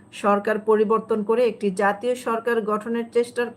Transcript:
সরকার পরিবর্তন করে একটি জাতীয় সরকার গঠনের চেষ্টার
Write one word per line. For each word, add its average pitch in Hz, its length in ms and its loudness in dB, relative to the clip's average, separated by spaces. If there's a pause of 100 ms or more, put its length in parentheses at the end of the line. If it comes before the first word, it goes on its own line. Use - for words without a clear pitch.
(140)
সরকার 208 460 0
পরিবর্তন 214 640 2
করে 226 240 2
একটি 208 240 -2
জাতীয় 202 440 0
সরকার 233 460 -2
গঠনের 226 520 -4
চেষ্টার 240 340 0 (100)